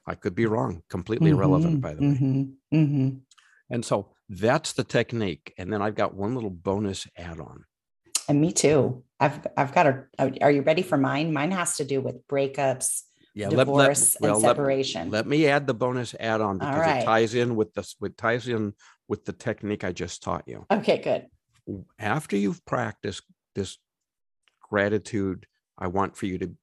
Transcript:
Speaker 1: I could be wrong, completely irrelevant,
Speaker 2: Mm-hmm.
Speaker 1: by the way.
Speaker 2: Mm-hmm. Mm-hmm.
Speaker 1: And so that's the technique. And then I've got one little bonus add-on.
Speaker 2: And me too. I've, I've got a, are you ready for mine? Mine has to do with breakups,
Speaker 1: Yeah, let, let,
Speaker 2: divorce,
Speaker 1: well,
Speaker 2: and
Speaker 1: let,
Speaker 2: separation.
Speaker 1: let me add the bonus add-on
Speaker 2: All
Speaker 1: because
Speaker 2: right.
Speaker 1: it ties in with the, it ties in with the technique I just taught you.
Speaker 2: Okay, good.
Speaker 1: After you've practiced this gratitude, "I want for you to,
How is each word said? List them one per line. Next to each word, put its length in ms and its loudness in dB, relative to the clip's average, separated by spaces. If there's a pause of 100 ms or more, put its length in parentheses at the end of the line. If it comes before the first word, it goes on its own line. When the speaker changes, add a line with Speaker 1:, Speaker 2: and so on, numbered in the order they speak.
Speaker 1:
I 100 -6
could 200 -6
be 100 2
wrong, 440 -2
completely 420 2
irrelevant, 440 4
Speaker 2:
Mm-hmm. 60 0
Speaker 1:
by 140 -6
the 60 -4
way. 60 4
Speaker 2:
Mm-hmm. 720 0
Mm-hmm. 400 2 (540)
Speaker 1:
And 140 -4
so 260 -2 (180)
that's 440 0
the 100 -2
technique. 720 -2
And 160 -8
then 80 -2
I've 140 -2
got 180 0
one 220 -4
little 140 -6
bonus 580 -4 (100)
add-on. 480 -14 (640)
Speaker 2:
And 140 4
me 120 4
too. 500 4 (160)
I've, 260 0 (120)
I've 160 0
got 140 6
a, 180 0 (360)
are 100 8
you 100 2
ready 220 2
for 140 0
mine? 360 0
Mine 180 -2
has 260 -2
to 80 -2
do 140 -2
with 280 -6
breakups, 760 -2 (300)
Speaker 1:
Yeah, 160 -4
let, 180 4
let, 200 6
Speaker 2:
divorce, 340 2
Speaker 1:
well, 140 2
Speaker 2:
and 80 2
Speaker 1:
let, 120 6
Speaker 2:
separation. 540 -2
Speaker 1:
let 180 0
me 200 4
add 200 2
the 60 2
bonus 460 -2
add-on 420 0
Speaker 2:
All 80 -4
Speaker 1:
because 160 0
Speaker 2:
right. 160 2
Speaker 1:
it 40 -2
ties 300 4
in 200 0
with 180 0
the, 180 -8 (120)
it 140 -8
ties 300 -2
in 260 -2 (340)
with 180 -6
the 80 -8
technique 500 -6
I 100 -4
just 280 -10
taught 260 -6
you. 220 -14
Speaker 2:
Okay, 300 2
good. 280 -4 (720)
Speaker 1:
After 380 -4
you've 280 -2
practiced 580 -6 (320)
this 220 -8 (840)
gratitude, 840 -2 (320)
"I 100 -6
want 280 -2
for 100 -8
you 140 -4
to, 120 -8 (120)